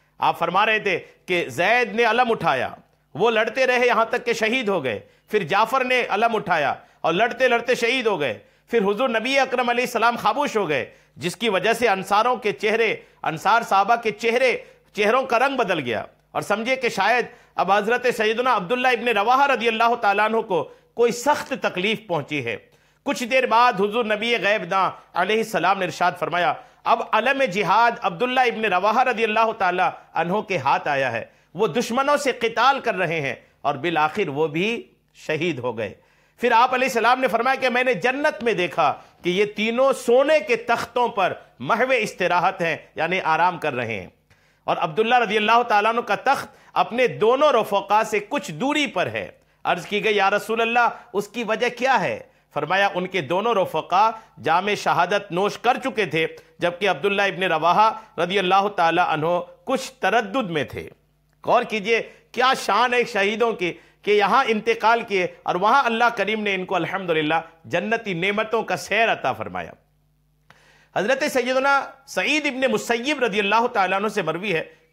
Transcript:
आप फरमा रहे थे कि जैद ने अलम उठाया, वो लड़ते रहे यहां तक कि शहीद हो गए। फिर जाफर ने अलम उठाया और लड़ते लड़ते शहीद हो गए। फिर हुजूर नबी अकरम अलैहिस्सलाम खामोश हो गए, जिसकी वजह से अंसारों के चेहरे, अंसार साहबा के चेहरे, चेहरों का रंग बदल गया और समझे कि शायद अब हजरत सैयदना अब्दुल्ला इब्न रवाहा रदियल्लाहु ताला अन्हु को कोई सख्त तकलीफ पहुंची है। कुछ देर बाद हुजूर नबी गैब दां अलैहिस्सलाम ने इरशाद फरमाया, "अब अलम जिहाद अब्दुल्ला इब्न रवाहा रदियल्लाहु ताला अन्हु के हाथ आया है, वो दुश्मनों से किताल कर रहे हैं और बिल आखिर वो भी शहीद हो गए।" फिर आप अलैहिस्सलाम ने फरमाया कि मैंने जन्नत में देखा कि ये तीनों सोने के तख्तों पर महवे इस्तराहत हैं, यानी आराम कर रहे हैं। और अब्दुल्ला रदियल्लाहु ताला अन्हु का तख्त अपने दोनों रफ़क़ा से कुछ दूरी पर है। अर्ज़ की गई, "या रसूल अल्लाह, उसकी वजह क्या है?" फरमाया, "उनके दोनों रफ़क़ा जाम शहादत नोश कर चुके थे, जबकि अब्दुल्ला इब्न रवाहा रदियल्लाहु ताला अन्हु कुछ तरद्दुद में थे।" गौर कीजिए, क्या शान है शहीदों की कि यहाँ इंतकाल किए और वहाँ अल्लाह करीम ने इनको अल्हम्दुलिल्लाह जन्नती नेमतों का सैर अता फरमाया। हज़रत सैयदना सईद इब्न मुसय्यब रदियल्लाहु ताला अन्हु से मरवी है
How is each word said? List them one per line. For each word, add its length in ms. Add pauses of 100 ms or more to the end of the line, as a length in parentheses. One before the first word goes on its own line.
(200)
आप 160
फरमा 280
रहे 160
थे 180
कि 520
जैद 420
ने 120
अलम 260
उठाया, 480 (380)
वो 140
लड़ते 360
रहे 200
यहां 180
तक 200
कि 100
शहीद 340
हो 120
गए। 220 (280)
फिर 140
जाफर 420
ने 180
अलम 300
उठाया 460 (240)
और 80
लड़ते 360
लड़ते 280
शहीद 300
हो 120
गए। 220 (300)
फिर 120
हुजूर 280
नबी 260
अकरम 320
अलैहिस्सलाम 480
खामोश 400
हो 100
गए, 260 (260)
जिसकी 300
वजह 240
से 140
अंसारों 500
के 160
चेहरे, 540 (180)
अंसार 380
साहबा 340
के 140
चेहरे, 560 (300)
चेहरों 280
का 120
रंग 220
बदल 200
गया 300 (260)
और 80
समझे 340
कि 140
शायद 380 (280)
अब 140
हजरत 360
सैयदना 460
अब्दुल्ला 380
इब्न 180
रवाहा 380
रदियल्लाहु 500
ताला 280
अन्हु 180
को 340 (200)
कोई 160
सख्त 540
तकलीफ 420
पहुंची 340
है। 280 (340)
कुछ 180
देर 240
बाद 300
हुजूर 300
नबी 320
गैब 260
दां 260 (240)
अलैहिस्सलाम 640
ने 60
इरशाद 360
फरमाया, 440 (220)
"अब 280
अलम 300
जिहाद 540
अब्दुल्ला 440
इब्न 200
रवाहा 400
रदियल्लाहु 500
ताला 340 (280)
अन्हु 280
के 140
हाथ 320
आया 220
है, 220 (240)
वो 120
दुश्मनों 480
से 160
किताल 480
कर 140
रहे 260
हैं 260 (180)
और 140
बिल 200
आखिर 320
वो 180
भी 380 (300)
शहीद 420
हो 140
गए।" 240 (420)
फिर 140
आप 220
अलैहिस्सलाम 460
ने 80
फरमाया 280
कि 120
मैंने 260
जन्नत 480
में 140
देखा 340 (340)
कि 60
ये 160
तीनों 460
सोने 480
के 160
तख्तों 520
पर 520
महवे 360
इस्तराहत 640
हैं, 380
यानी 200
आराम 400
कर 140
रहे 220
हैं। 180 (540)
और 100
अब्दुल्ला 420
रदियल्लाहु 440
ताला 260
अन्हु 140
का 140
तख्त 320 (260)
अपने 340
दोनों 440
रफ़क़ा 520
से 160
कुछ 300
दूरी 360
पर 220
है। 320 (260)
अर्ज़ 200
की 140
गई, 140
"या 140
रसूल 320
अल्लाह, 540
उसकी 300
वजह 240
क्या 260
है?" 360 (240)
फरमाया, 340
"उनके 340
दोनों 340
रफ़क़ा 640 (180)
जाम 340
शहादत 580
नोश 240
कर 200
चुके 300
थे, 220 (320)
जबकि 260
अब्दुल्ला 400
इब्न 180
रवाहा 560 (180)
रदियल्लाहु 500
ताला 340
अन्हु 380
कुछ 520 (100)
तरद्दुद 480
में 180
थे।" 140 (600)
गौर 200
कीजिए, 360 (340)
क्या 200
शान 400
है 100
शहीदों 480
की 280 (240)
कि 80
यहाँ 320
इंतकाल 580
किए 440
और 100
वहाँ 280
अल्लाह 260
करीम 300
ने 140
इनको 200
अल्हम्दुलिल्लाह 680 (240)
जन्नती 480
नेमतों 480
का 140
सैर 320
अता 240
फरमाया। 420 (1200)
हज़रत 280
सैयदना 800
सईद 400
इब्न 240
मुसय्यब 540
रदियल्लाहु 440
ताला 280
अन्हु 120
से 140
मरवी 300
है 200 (200)